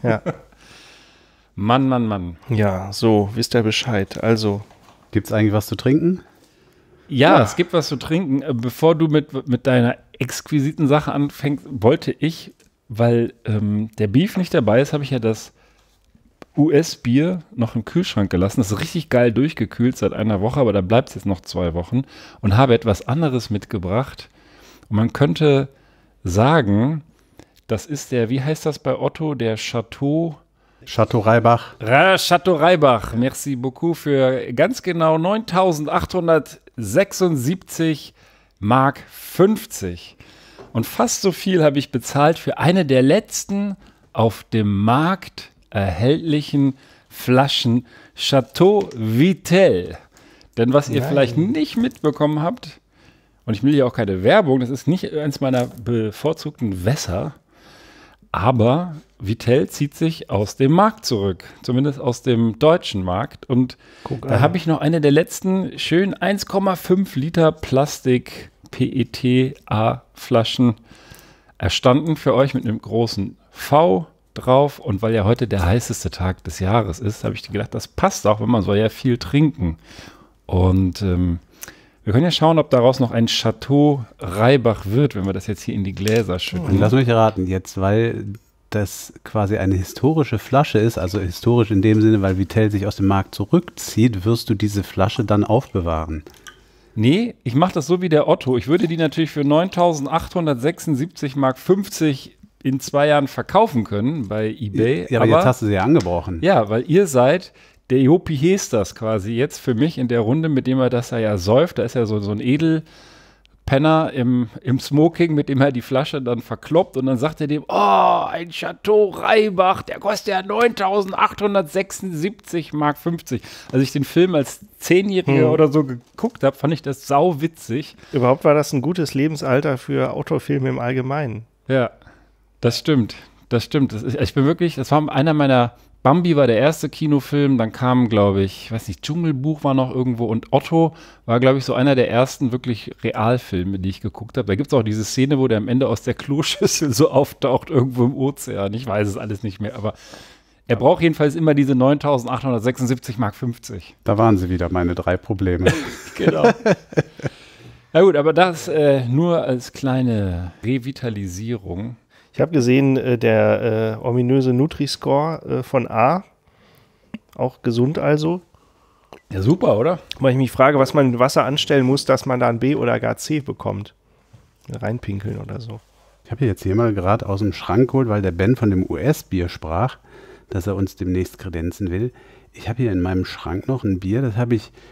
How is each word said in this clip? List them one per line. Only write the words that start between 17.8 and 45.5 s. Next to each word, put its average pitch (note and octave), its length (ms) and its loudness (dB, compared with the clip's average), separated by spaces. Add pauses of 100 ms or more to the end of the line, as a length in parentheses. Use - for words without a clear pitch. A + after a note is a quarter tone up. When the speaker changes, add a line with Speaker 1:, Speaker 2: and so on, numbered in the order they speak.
Speaker 2:
Kühlschrank G#2+ 460 -2
gelassen. F#2+ 300 0
Das G2 120 -2
ist G2+ 80 -4
richtig E3 300 -6
geil A#2+ 220 4
durchgekühlt B2 640 -2
seit G2+ 160 -2
einer G#2+ 260 -2
Woche, B2+ 200 -2
aber A2+ 120 2
da G2+ 80 0
bleibt's A2 340 0
jetzt - 120 -10
noch G2 160 -2
zwei F2 320 -4
Wochen. F2 280 -4 (380)
Und G2+ 160 2
habe B2+ 180 6
etwas A2+ 320 0
anderes C3 440 -2
mitgebracht. G2+ 760 -6 (600)
Und G#2 80 -2
man A2+ 160 2
könnte C#3 560 2 (560)
sagen, A#2 800 2 (640)
das G#2+ 200 -6
ist C#3+ 260 -10
der, A#2 160 0
wie C3 140 -2
heißt D3+ 240 -4
das D3 120 -4
bei C3 200 -4
Otto, C#3+ 360 -4
der A2+ 220 -2
Chateau? D3 800 -4 (500)
Speaker 3:
Chateau A#2 340 0
Reibach. A#2 600 4
Speaker 2:
Ra-, D#3 380 4
Chateau F3 380 2
Reibach. D3 580 4
Merci C3 420 -4
beaucoup C3+ 400 -4
für C3 560 0
ganz E3+ 300 0
genau E3 360 2
neuntausendachthundert E3+ 1400 0 (160)
sechsundsiebzig D#3+ 1400 -2 (460)
Mark C3 500 2
fünfzig. - 1080 -2 (560)
Und A2+ 140 -2
fast - 360 -2
so F#3+ 100 2
viel F#3 300 0
habe C#3+ 160 4
ich - 140 -4
bezahlt D3 460 0
für - 200 -6
eine F3 260 2
der C3 180 4
letzten G3 760 0 (360)
auf A2+ 400 0
dem G#2 320 0
Markt D#3 680 -2 (200)